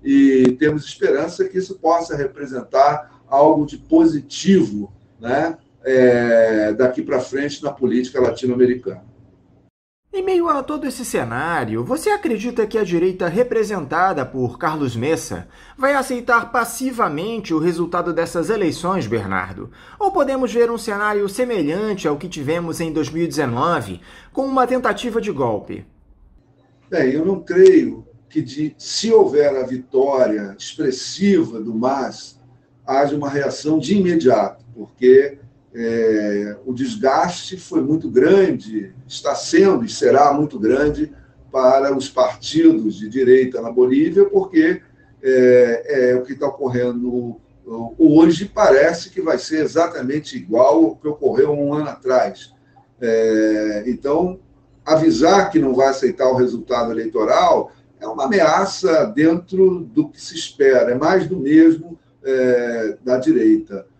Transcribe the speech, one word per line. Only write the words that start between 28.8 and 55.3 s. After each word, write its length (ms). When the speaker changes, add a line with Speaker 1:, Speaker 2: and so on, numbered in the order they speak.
Speaker 1:
houver 420
a 120
vitória 920
expressiva 1040
do 140
mas, 680
haja 280
uma 140
reação 500
de 160
imediato, 720
porque, 600
é, 880
o 80
desgaste 840
foi 240
muito 280
grande, 840
está 280
sendo 500
e 40
será 440
muito 260
grande 540
para 420
os 140
partidos 880
de 100
direita 540
na 100
Bolívia, 540
porque, 560
é, 880
é 40
o 60
que 100
está 140
ocorrendo 880
hoje 480
parece 640
que 100
vai 160
ser 260
exatamente 760
igual 460
ao 120
que 100
ocorreu 460
um 220
ano 160
atrás. 640
É, 880
então, 540
avisar 640